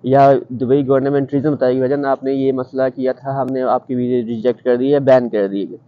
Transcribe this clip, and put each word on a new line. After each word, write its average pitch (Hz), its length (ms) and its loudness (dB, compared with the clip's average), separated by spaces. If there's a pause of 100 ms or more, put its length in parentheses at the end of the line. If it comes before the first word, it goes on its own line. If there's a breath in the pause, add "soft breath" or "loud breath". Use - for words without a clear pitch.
या 139 280 6
दुबई 131 500 0
government 135 500 0
reason 143 180 0
बताएगी, 127 280 0
"भाईजान 139 260 -2
आपने 131 280 -2
ये 135 180 0
मसला 131 380 -2
किया 127 240 -4
था, 135 280 -6
हमने 131 200 -4
आपकी 127 340 -2
visa 123 320 -2
reject 117 340 -4
कर 123 160 2
दिए, 139 220 2
ban 127 300 2
कर 104 180 0
दिए 98 180 -4
गए।" - 220 -14